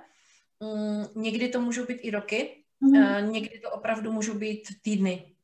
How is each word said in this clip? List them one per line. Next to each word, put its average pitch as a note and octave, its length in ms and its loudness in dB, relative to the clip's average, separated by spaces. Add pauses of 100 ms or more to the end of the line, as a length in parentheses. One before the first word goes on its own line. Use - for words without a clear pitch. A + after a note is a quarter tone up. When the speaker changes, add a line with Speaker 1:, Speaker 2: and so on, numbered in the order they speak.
(600)
Speaker 1:
Mm, G#3+ 640 -6
někdy A3+ 260 0
to B3 120 -2
můžou A#3+ 260 -2
být B3 160 -6
i A3+ 80 -6
roky, G#3 540 -4 (160)
Speaker 2:
Mhm. C4+ 160 8
Speaker 1:
eh, G3+ 260 6
někdy G#3+ 420 -4
to - 60 -8
opravdu A3 420 -4
můžou G#3+ 220 -2
být G#3+ 280 -6 (200)
týdny, F#3+ 500 -2 (120)